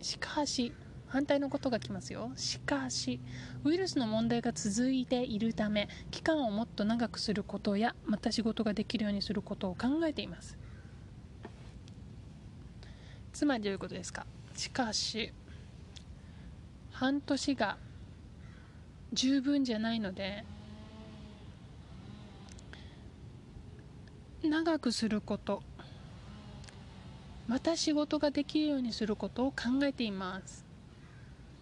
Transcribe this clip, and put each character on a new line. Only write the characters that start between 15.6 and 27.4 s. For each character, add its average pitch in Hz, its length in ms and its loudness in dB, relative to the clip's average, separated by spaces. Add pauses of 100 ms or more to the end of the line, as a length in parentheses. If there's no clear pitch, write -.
半 277 300 4
年 277 340 2
が 208 220 2 (1400)
十 269 280 6
分 285 220 6
じ 240 100 4
ゃ 214 60 2
な 226 140 2
い 226 80 2
の 190 100 0
で、 196 320 -4 (4000)
長 320 360 6
く 247 120 2
す 226 160 2
る 208 140 2
こ 208 160 0
と、 - 240 0 (1900)